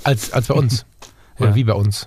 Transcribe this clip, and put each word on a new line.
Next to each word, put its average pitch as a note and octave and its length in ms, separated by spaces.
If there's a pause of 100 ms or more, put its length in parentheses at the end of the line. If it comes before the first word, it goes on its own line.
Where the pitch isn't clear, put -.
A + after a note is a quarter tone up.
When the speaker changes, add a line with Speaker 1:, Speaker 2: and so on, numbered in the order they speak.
Speaker 1:
als, C3 280
als B2 160
bei C3+ 60
uns. B2+ 360
Speaker 2:
<laughs> - 40 (460)
Speaker 1:
Oder G#2+ 80
Speaker 2:
Ja. G#2 80
Speaker 1:
wie C3 80
bei A2 80
uns. G2+ 340